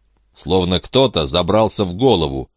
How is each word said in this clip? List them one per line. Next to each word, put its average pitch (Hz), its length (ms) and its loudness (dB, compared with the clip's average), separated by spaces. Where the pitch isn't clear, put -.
Словно 90 460 0
кто-то 120 460 0
забрался 95 600 0
в 87 100 -6
голову, 82 600 0